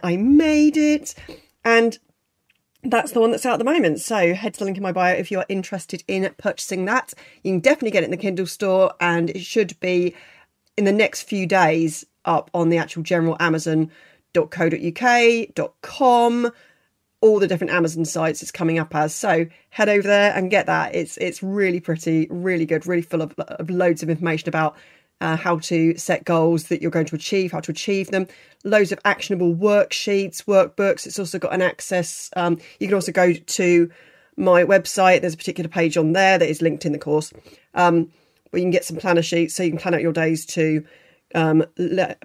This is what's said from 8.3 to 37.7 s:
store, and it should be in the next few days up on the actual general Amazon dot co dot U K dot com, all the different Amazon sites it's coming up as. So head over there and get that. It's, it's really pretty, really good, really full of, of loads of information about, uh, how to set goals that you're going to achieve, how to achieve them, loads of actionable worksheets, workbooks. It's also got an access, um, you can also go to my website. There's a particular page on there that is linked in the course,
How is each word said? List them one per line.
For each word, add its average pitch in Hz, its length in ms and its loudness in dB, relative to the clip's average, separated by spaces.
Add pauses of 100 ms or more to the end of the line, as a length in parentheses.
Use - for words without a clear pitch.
store, 190 540 0
and 170 300 0
it 190 100 -10
should 190 400 -4
be 180 340 0 (640)
in 208 80 0
the 196 80 4
next 214 300 0
few 190 240 -4
days 165 600 0 (180)
up 165 300 0
on 170 140 2
the 170 100 2
actual 165 240 -6
general 165 380 0
Amazon 160 500 0 (420)
dot 160 200 0
co 165 160 0
dot 160 120 -2
U 170 120 -4
K 233 540 4 (100)
dot - 260 -4
com, 240 680 2 (680)
all 214 200 6
the 196 80 2
different 175 240 -2
Amazon 165 320 0
sites 160 360 -4
it's - 120 -14
coming 165 260 -2
up 160 160 -6
as. 151 180 0
So 170 340 0 (240)
head - 180 0
over 202 180 2
there 202 260 4
and 185 160 -2
get 190 180 2
that. 160 280 -2
It's, 165 220 -6
it's - 260 -6
really 190 380 -2
pretty, 160 500 -2
really 175 360 -2
good, 156 200 -2
really 175 160 0
full 165 200 -4
of, 151 140 -8
of - 320 -10
loads 175 360 0
of 160 60 -4
information 160 380 -4
about, 156 280 -2 (440)
uh, 160 140 -2
how 165 240 -2
to 165 400 0
set - 260 -4
goals 165 440 0
that 160 120 -4
you're 160 120 -4
going 160 120 0
to 156 120 -6
achieve, 185 340 -4
how 170 80 -8
to 160 140 -8
achieve 190 400 -4
them, 190 160 -2 (340)
loads 202 300 2
of - 120 -6
actionable 185 480 0
worksheets, 196 920 0
workbooks. 190 640 0
It's - 100 -10
also 185 220 -8
got - 120 -4
an 185 80 0
access, - 760 -4
um, 175 240 0 (180)
you 208 80 -4
can 196 80 0
also 190 160 -2
go 180 220 4
to 170 580 2 (460)
my 180 260 6
website. 185 600 4
There's 170 120 -2
a - 20 -12
particular 170 320 -8
page 165 280 0
on 160 160 2
there 190 260 4
that 165 100 -4
is 156 140 -4
linked 156 240 -2
in 151 60 -2
the 147 80 -6
course, 151 320 -2 (420)